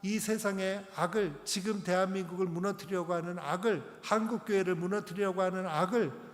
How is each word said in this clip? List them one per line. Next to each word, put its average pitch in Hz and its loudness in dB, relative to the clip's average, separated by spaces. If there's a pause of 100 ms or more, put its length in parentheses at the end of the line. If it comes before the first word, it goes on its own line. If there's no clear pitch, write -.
이 202 0
세상의 196 0 (100)
악을, 170 0
지금 202 -2
대한민국을 185 2
무너뜨리려고 175 -2
하는 175 -2
악을, 175 0
한국교회를 208 2
무너뜨리려고 190 0
하는 185 2
악을 175 2 (200)